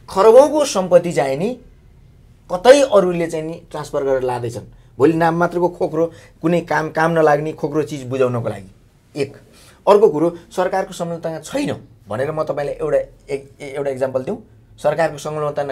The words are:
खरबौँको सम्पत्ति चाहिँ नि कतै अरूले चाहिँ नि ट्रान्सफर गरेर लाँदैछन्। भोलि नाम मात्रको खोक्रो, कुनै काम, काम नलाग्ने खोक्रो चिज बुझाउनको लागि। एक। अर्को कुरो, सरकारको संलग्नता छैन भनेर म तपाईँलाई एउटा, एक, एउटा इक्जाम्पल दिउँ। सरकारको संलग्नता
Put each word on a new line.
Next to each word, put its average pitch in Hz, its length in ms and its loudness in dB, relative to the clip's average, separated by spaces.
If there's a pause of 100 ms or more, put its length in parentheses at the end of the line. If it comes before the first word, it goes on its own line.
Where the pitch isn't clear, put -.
खरबौँको 269 560 6
सम्पत्ति 180 480 2
चाहिँ 139 240 -2
नि 196 140 -4 (1000)
कतै 247 300 6 (140)
अरूले 180 320 2
चाहिँ 160 200 -6
नि 165 80 -8 (160)
ट्रान्सफर 147 340 -6
गरेर 135 180 0
लाँदैछन्। 120 440 -6 (320)
भोलि 160 180 4
नाम 165 180 2
मात्रको 170 340 0
खोक्रो, 165 360 -2 (380)
कुनै 170 180 0
काम, 156 300 -4
काम 160 220 0
नलाग्ने 156 400 2
खोक्रो 151 300 -4
चिज 147 240 -8
बुझाउनको 123 420 -2
लागि। 101 220 -10 (460)
एक। 139 200 -6 (500)
अर्को 202 220 6
कुरो, 151 200 0 (240)
सरकारको 190 400 -4
संलग्नता 165 480 -8
छैन 269 320 -6 (340)
भनेर 123 240 -4
म 156 140 -4
तपाईँलाई 143 320 -4
एउटा, 147 220 -2 (300)
एक, 139 220 -8 (100)
एउटा 139 300 -6
इक्जाम्पल 131 320 -4
दिउँ। 196 160 -8 (400)
सरकारको 151 400 -2
संलग्नता 151 540 -6